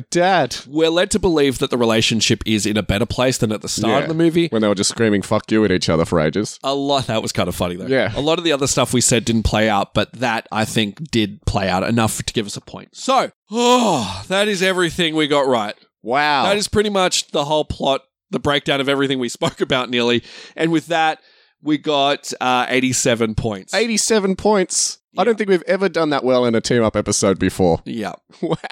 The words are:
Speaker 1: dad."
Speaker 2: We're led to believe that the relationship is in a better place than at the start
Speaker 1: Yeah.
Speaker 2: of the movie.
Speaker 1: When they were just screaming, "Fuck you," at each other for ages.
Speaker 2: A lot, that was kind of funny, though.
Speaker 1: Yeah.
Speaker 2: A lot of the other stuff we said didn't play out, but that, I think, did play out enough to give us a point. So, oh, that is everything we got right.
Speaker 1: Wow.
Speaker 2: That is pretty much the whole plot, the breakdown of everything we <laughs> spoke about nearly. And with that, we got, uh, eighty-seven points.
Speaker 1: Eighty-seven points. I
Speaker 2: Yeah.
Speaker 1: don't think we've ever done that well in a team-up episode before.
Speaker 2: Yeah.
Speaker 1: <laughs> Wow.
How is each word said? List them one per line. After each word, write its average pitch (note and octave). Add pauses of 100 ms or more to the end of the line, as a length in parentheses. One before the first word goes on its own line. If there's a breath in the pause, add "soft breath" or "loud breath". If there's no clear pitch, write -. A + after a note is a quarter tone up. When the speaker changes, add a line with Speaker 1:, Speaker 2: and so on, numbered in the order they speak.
Speaker 1:
dad." F3 (120)
Speaker 2:
We're D#3
led F3+
to G#3+
believe D3+
that C3+
the B2+
relationship A2+
is G#2+
in G#2
a G#2
better G2
place B2
than A2
at G#2
the -
start A2
Speaker 1:
Yeah. C3+
Speaker 2:
of D#3
the D#3+
movie. E3+
Speaker 1:
When A2
they G#2+
were G#2
just G2
screaming, G#2+
"Fuck -
you," A2
at F#2+
each F2+
other E2
for E2+
ages. D#2+
Speaker 2:
A C3+
lot, C#3
that A2+
was G#2+
kind F#2+
of F2
funny, F2+
though. F#2
Speaker 1:
Yeah. B2
Speaker 2:
A A#2+
lot D#3+
of F3
the E3
other C#3
stuff B2+
we B2
said A#2
didn't A2+
play G#2+
out, G2+
but G#2
that, A2+
I G#2+
think, G#2+
did G#2
play G2
out F#2
enough A2+
to -
give A2
us -
a -
point. -
So, B3 (220)
oh, G#3+
that G3
is G3
everything F3+
we D#3
got C#3
right. A2 (260)
Speaker 1:
Wow. C#3+
Speaker 2:
That G3+
is G#3
pretty G#3+
much F#3
the D3+
whole D3+
plot, C3+ (300)
the D3+
breakdown C#3+
of C3
everything C#3
we A#2+
<laughs> -
spoke -
about C3
nearly. A#2+ (320 loud breath)
And D#3+
with D#3
that, D#3+ (420 soft breath)
we D3
got, C#3
uh, B2+
eighty-seven B2
points. G2+
Speaker 1:
Eighty-seven G#3
points. - (220)
I F3+
Speaker 2:
Yeah. F#3+
Speaker 1:
don't A3+
think G#3
we've F3+
ever F#3+
done D#3+
that C#3
well B2
in A#2+
a A2
team-up A#2
episode G#2
before. F2+
Speaker 2:
Yeah. G#2 (140)
Speaker 1:
<laughs> -
Wow. E3 (160)